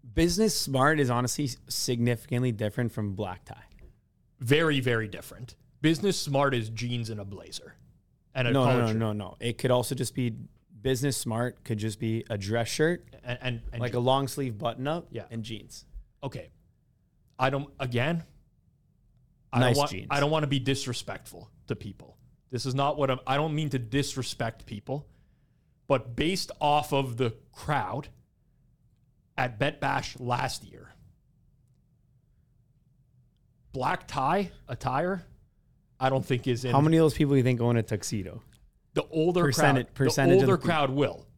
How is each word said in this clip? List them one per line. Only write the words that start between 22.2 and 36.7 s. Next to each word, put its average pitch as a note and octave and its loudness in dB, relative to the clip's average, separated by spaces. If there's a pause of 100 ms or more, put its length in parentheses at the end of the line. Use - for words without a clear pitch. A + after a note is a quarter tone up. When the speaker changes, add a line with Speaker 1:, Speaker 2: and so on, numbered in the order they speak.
Speaker 2:
This A#2+ -6
is B2+ -4
not C#3 0
what C3+ 2
I'm, B2+ -2
I C3 0
don't D3+ 0
mean D#3 -2
to C3 -2
disrespect A#2+ -4
people, C3 -8 (800)
but A#2+ 0
based E3 -2 (100)
off D3 2
of C3 0
the A#2+ -2 (160)
crowd, - -4 (1300)
at B2 -4
Bet D3 -2
Bash C3+ -4
last B2+ -4
year. - -20 (2750)
Black C#3 -2
tie E3+ 0 (160)
attire, D3+ -2 (760)
I C3 2
don't C3 0
think B2+ 0
is B2 0
in B2 0